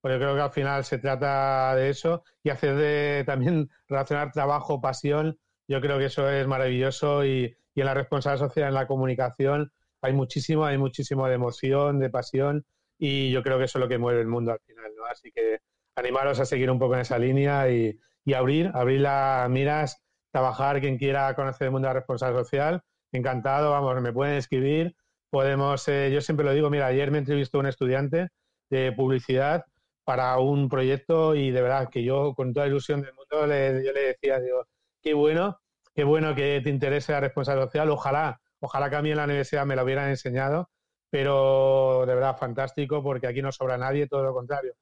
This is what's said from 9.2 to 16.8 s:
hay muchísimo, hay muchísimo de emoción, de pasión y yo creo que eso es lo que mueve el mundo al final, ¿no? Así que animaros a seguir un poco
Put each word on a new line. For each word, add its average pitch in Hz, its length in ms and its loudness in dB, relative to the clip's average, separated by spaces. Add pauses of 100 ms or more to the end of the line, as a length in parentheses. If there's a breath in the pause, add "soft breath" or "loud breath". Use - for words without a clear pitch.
hay 131 120 0
muchísimo, 143 520 0
hay 139 120 0
muchísimo 135 500 -2
de 127 80 2
emoción, 135 640 0
de 131 100 0
pasión 135 560 -2 (340)
y 139 320 0
yo 127 120 0
creo 135 140 0
que 131 80 2
eso 131 140 -4
es - 20 2
lo 120 80 0
que 123 80 0
mueve 120 240 2
el 113 60 0
mundo 117 240 -2
al 110 80 -4
final, 110 360 -18
¿no? 113 100 -12
Así 117 260 -12
que 110 280 0 (360)
animaros 131 440 0
a 135 60 2
seguir 131 260 0
un 123 80 2
poco 127 160 2